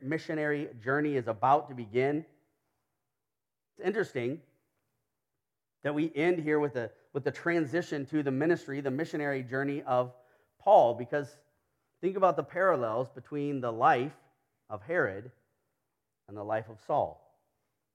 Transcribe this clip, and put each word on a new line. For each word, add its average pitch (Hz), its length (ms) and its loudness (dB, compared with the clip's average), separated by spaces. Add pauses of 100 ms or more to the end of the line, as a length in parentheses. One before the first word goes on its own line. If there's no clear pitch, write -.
missionary 151 680 -2 (120)
journey 143 340 0
is 120 120 -2
about 131 420 2
to 135 60 -12
begin. 131 480 0 (1500)
It's - 120 -6
interesting 160 520 -2 (1400)
that 147 140 -2
we 156 200 0
end 170 240 2
here 151 200 2
with 143 140 0
the, 120 180 -4 (220)
with 139 100 -6
the 151 80 0
transition 165 760 -2
to 151 160 -2
the 139 80 0
ministry, 143 500 0
the 139 100 -2
missionary 143 520 -4
journey 139 400 -4
of 123 300 0 (460)
Paul, 160 340 8
because 127 420 -6 (640)
think 185 140 -2
about 185 220 4
the 156 60 0
parallels 131 640 0
between 143 500 -6
the 120 120 -2
life 131 440 2 (540)
of 104 140 -10
Herod 127 480 -2 (960)
and 104 100 -14
the 104 60 -8
life 110 260 -4
of 110 180 -18
Saul. 101 340 0 (720)